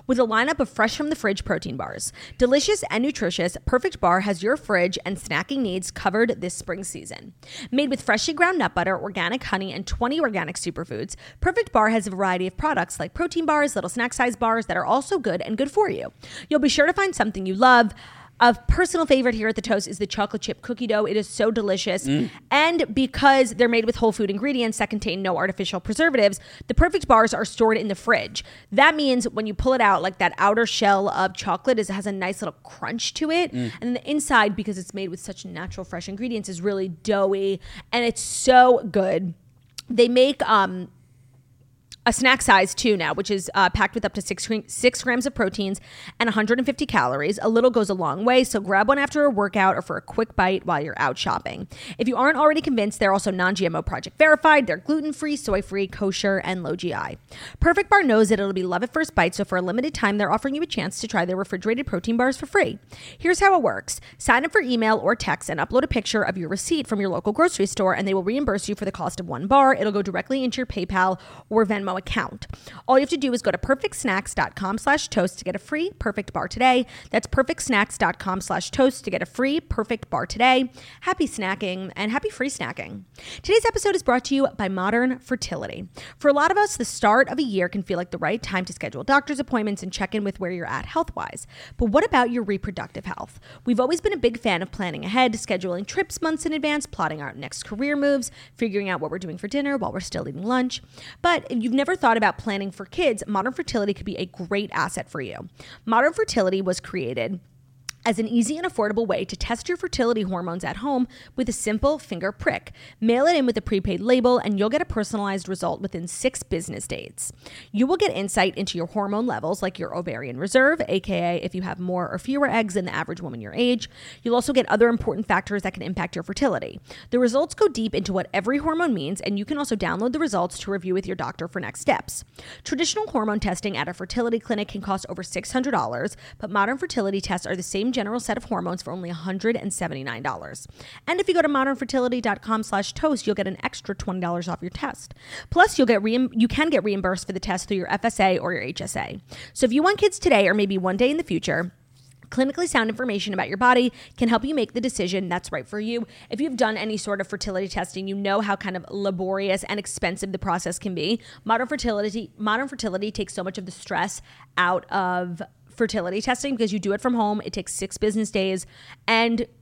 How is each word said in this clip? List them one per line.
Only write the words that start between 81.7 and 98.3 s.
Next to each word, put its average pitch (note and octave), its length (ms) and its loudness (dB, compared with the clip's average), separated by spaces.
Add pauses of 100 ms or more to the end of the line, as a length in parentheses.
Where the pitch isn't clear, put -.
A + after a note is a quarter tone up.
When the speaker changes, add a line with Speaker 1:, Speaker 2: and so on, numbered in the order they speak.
Speaker 1:
and G#3+ 140 -2
happy D4+ 180 -2
free C#4 200 -4
snacking. B2+ 540 -10 (380)
Today's A4 240 2
episode G#4 300 0
is - 80 -2
brought B3+ 220 2
to C#4 100 0
you C4+ 200 2
by G3 140 -2
Modern A#3 500 0
Fertility. - 680 -8 (280)
For - 120 4
a C#4 40 6
lot D4 180 4
of F#4+ 60 4
us, G#4 200 2
the A#3+ 80 -4
start A3+ 420 4
of B3 100 -4
a D#4 60 0
year F#3+ 240 0
can F#3+ 160 -4
feel F3 140 -4
like F3+ 140 -6
the F3 60 -6
right F#3 240 -2
time F#3 240 -2
to - 80 -12
schedule - 300 -8
doctor's C#4 360 2
appointments G#3+ 440 -2
and F#3 80 -8
check G3 240 -6
in G#3 80 -2
with G3 160 -6
where F3+ 120 -4
you're F3 160 -6
at - 180 -6
health-wise. - 640 -6 (280)
But A#3 140 0
what D4 160 4
about B3 260 2
your A#3+ 120 -2
reproductive G3 640 -6
health? - 360 -12 (240)
We've A#3 140 4
always C#4+ 200 2
been G#4 140 0
a F4+ 40 -4
big A#3 220 0
fan F3+ 220 0
of F#3+ 100 -8
planning F3 320 -6
ahead, A#3 300 2
scheduling F#3 520 -4
trips - 360 -4
months D#4+ 240 -2
in D#4 80 0
advance, D4 320 -2
plotting D#3 360 -4
our C#3+ 120 -8
next - 300 -12
career C#4 340 -2
moves, C#4 340 2 (240)